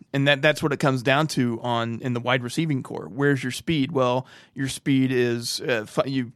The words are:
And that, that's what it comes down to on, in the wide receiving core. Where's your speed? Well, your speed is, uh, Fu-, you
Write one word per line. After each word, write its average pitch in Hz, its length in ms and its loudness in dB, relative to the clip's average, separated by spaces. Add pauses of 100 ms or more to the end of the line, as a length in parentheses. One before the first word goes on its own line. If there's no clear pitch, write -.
(120)
And 139 160 2
that, 139 140 4
that's 151 200 2
what 147 120 0
it - 40 -4
comes 131 240 2
down 139 260 2
to 120 340 0
on, 117 400 -2
in 127 100 -2
the 120 80 -2
wide 123 220 0
receiving 143 400 -2
core. - 260 -10
Where's 135 340 2
your 127 80 -4
speed? 139 420 -2
Well, 127 340 2 (260)
your 135 160 -6
speed 131 420 2
is, 120 520 0
uh, 117 240 -2
Fu-, - 200 -2
you 131 280 -4